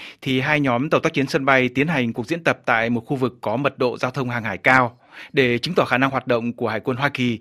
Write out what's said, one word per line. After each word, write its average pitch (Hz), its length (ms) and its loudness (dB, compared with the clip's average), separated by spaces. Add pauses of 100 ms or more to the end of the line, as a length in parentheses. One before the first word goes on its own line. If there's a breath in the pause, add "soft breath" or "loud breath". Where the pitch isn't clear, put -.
(220 loud breath)
thì 131 180 0
hai 151 200 2
nhóm 135 300 0
tàu 143 100 4
tác 160 140 -2
chiến 139 120 0
sân 139 180 -2
bay 131 240 4
tiến 135 200 0
hành 127 240 0
cuộc 110 140 -6
diễn 170 180 -6
tập 131 220 0
tại 117 240 2
một 117 160 -2
khu 147 100 -2
vực 127 240 -2
có 110 160 -2
mật 135 220 -2
độ 127 200 -2
giao 127 120 -2
thông 123 200 -4
hàng 120 140 -4
hải 98 140 -6
cao 127 400 4 (340 loud breath)
để 123 260 2
chứng 156 160 -6
tỏ 156 100 4
khả 123 140 0
năng 135 120 2
hoạt 131 160 -4
động 120 260 0
của 120 160 -4
Hải 107 120 -4
quân 127 160 -4
Hoa 139 120 -2
Kỳ 123 320 -2